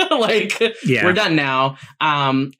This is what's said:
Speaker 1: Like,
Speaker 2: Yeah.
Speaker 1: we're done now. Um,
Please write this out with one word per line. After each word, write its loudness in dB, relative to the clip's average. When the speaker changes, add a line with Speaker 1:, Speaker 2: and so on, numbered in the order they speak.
Speaker 1:
Like, 0
Speaker 2:
Yeah. 2
Speaker 1:
we're 4
done 0
now. 0
Um, 0